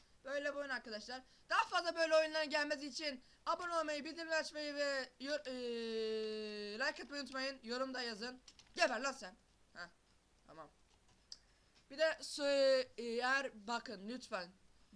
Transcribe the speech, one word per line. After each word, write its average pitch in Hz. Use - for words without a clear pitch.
Böyle 285
bir 285
oyun 285
arkadaşlar. 247
Daha 349
fazla 339
böyle 320
oyunların 311
gelmesi 294
için 285
abone 339
olmayı, 302
bildirimleri 320
açmayı 302
ve 277
yor-, 285
eee, 220
like 302
atmayı 277
unutmayın. 262
Yorumda 254
yazın. 233
Geber 269
lan 269
sen. 202
Heh, 170
tamam. 151
Bir 277
de 320
sö-, 269
eğer 240
bakın 226
lütfen. 214